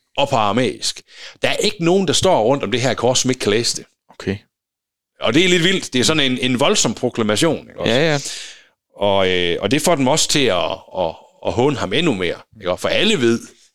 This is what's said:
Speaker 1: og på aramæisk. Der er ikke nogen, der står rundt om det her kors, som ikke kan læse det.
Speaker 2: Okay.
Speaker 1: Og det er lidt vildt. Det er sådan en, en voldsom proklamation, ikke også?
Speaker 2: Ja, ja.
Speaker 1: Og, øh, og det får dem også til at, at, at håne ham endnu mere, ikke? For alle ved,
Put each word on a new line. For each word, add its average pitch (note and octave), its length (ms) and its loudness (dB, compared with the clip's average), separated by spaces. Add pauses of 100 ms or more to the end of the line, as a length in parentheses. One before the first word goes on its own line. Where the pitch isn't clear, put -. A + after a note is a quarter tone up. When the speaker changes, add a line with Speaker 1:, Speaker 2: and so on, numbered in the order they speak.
(160)
Speaker 1:
og C#3 120 0
på C3+ 80 0
aramæisk. G#2+ 680 0 (400)
Der B2 60 2
er - 80 -2
ikke G3+ 280 -2
nogen, F3+ 220 4
der C#3+ 60 2
står D#3 300 2
rundt C3 220 0
om G2 60 -6
det A#2 100 0
her A#2+ 140 0
kors, A#2+ 240 0
som B2 120 0
ikke B2 100 -4
kan G2+ 100 0
læse A#2 260 0
det. - 80 -14 (260)
Speaker 2:
Okay. - 260 -6 (840)
Speaker 1:
Og A2+ 140 0
det F3 100 4
er F#3 40 2
lidt F3 160 2
vildt. F#3 280 -2
Det C3 80 0
er A2+ 40 2
sådan C#3+ 280 0
en, B2 60 -4
en B2+ 220 0
voldsom D3 340 0
proklamation, A#2 760 -2
ikke - 120 -14
også? - 120 0
Speaker 2:
Ja, D3+ 200 2
ja. C#3+ 60 0 (800)
Speaker 1:
Og, G2 340 2
øh, F2 300 0
og G#2 100 -2
det C#3+ 120 0
får F3 120 2
dem C#3 120 2
også D3+ 220 2
til C#3+ 180 2
at, F2+ 260 0 (260)
at, E2 160 -2 (320)
at F#2 60 -2
håne B2+ 240 2
ham F#2+ 160 -4
endnu D3+ 220 0
mere, E2+ 260 -4 (200)
ikke? F2 160 -2
For - 120 -4
alle E3+ 320 0
ved, A#2 200 2 (340)